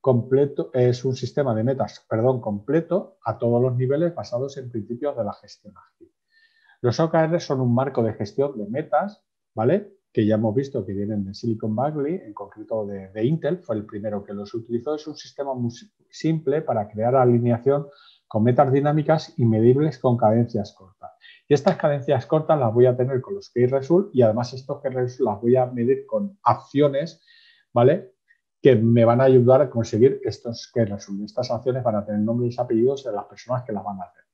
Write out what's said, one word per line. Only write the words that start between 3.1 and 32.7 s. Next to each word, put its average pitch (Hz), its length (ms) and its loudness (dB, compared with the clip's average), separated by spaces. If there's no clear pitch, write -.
a 117 160 -6
todos 120 240 2
los 127 140 0
niveles 143 380 0
basados 127 420 -8
en 127 140 -14
principios 120 440 -8
de 117 100 -4
la 101 100 -8
gestión - 420 -20
ágil. - 340 -20
Los 120 180 0
O 160 120 0
K 165 140 2
R 165 140 0
son 135 220 -4
un 123 140 2
marco 131 280 -2
de 110 120 -2
gestión 135 420 -4
de 104 100 -8
metas, 151 560 -4
¿vale? 147 440 0
Que 113 140 0
ya 107 120 2
hemos 107 180 0
visto 131 320 -4
que 98 80 -8
vienen 101 320 -6
de 98 80 -12
Silicon 110 420 -4
Valley, 147 380 -4
en 113 180 -12
concreto 107 540 -8
de, 98 220 -12
de 107 180 -6
Intel, 160 320 -2
fue 117 180 -6
el 104 80 -6
primero 104 400 -8
que 104 80 -14
los 101 220 -12
utilizó. 120 400 -6
Es 151 120 -12
un 151 100 -12
sistema 139 360 -10
muy 120 180 -4
si-, - 220 -20
simple 156 540 -2
para 113 260 -4
crear 113 260 -2
alineación 123 720 2
con 107 160 -2
metas 127 300 4
dinámicas 151 640 0
y 131 80 0
medibles 120 540 4
con 123 180 0
cadencias 113 560 0
cortas. - 380 -20
Y - 60 2
estas 147 240 2
cadencias 143 480 0
cortas 156 340 0
las 117 140 0
voy 123 140 6
a 123 100 2
tener 127 240 -2
con 101 140 -10
los - 160 -14
Key 123 160 2
Result 139 480 0
y 123 80 6
además 117 320 2
estos - 260 -12
Key 135 100 -6
Result 127 380 -2
las 101 140 -4
voy 120 140 4
a 127 100 2
medir 127 400 -2
con 101 360 -6
acciones, 139 800 0
¿vale? 135 400 2
Que 131 140 8
me 117 300 4
van 120 160 4
a - 20 4
ayudar 131 380 6
a 131 80 0
conseguir 117 540 2
estos - 500 -10
Key 117 100 2
Result. 101 380 -10
Estas 123 300 -6
acciones 123 320 -4
van 113 100 0
a 101 100 -4
tener 104 160 -2
nombres 120 360 -2
y - 40 -8
apellidos 120 440 0